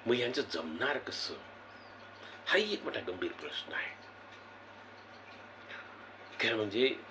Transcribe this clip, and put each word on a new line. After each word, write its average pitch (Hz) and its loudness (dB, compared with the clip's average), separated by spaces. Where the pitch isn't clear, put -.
मग 120 8
यांचं 123 4
जमणार 117 4
कसं, - -2
हाही 208 6
एक - 0
मोठा - 0
गंभीर - 0
प्रश्न - -6
आहे. - -2
खरं 113 4
म्हणजे 110 4